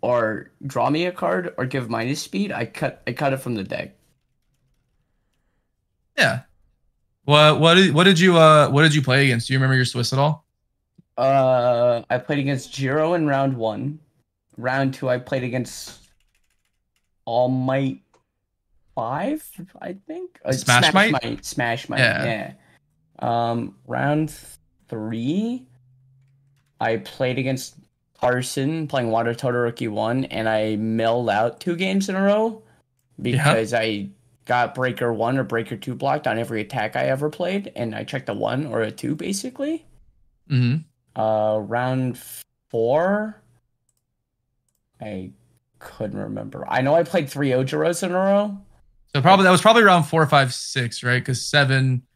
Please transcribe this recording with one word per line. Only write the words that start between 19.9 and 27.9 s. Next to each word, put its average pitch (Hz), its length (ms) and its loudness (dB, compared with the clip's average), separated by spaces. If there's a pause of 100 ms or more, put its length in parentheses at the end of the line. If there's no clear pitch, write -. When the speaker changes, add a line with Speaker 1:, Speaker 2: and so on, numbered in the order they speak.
Speaker 1:
think. 359 380 -14
Uh, - 80 -2
Speaker 2:
Smash 123 380 2
Speaker 1:
Smash - 40 -2
Speaker 2:
Might? 208 180 4 (120)
Speaker 1:
Might. 117 200 -10
Smash 120 440 -4
Might, - 100 -4
Speaker 2:
Yeah. 113 260 0
Speaker 1:
yeah. 110 280 -6 (680)
Um, 117 560 -4 (120)
round 143 460 -2 (560)
three, 131 800 -6 (1120)
I 113 180 -2
played 127 400 -4
against 131 380 -6 (420)